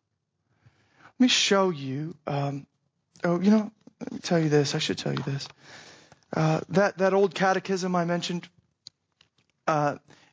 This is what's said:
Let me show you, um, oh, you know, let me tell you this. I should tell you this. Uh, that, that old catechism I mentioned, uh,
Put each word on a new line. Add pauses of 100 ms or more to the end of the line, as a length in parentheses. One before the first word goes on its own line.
(1200)
Let
me
show
you, (120)
um, (580)
oh,
you
know, (280)
let
me
tell
you
this.
I
should
tell
you
this. (880)
Uh,
that,
that
old
catechism
I
mentioned, (1200)
uh, (380)